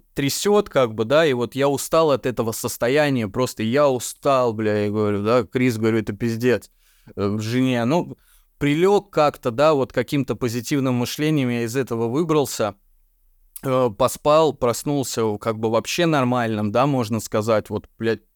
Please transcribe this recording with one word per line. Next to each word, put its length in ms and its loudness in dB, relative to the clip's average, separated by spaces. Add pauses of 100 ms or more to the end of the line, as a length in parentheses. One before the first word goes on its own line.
(140)
трясёт, 560 0
как 240 2
бы, 120 -2
да, 200 4
и 80 2
вот 220 -4
я 140 2
устал 420 0
от 140 0
этого 260 -2
состояния, 800 0
просто 340 -4
я 260 2
устал, 640 0
бля, 320 0
я 60 -2
говорю, 320 0
да, 220 2
Крис, 320 0
говорю, 220 2
это 140 -6
пиздец. 560 0 (460)
Э, 240 -2
жене, 460 0
ну, 320 -2 (420)
прилёг 520 2
как-то, 400 0
да, 220 4
вот 200 0
каким-то 420 -2
позитивным 600 -2
мышлением 540 0
я 140 -2
из 120 -4
этого 320 -2
выбрался. 680 -2 (880)
Э, 320 2
поспал, 560 2
проснулся, 840 -2
как 200 -4
бы, 120 -2
вообще 340 0
нормальным, 680 0
да, 160 2
можно 320 -2
сказать, 500 0
вот, 180 -8 (120)
блядь, 220 -2 (140)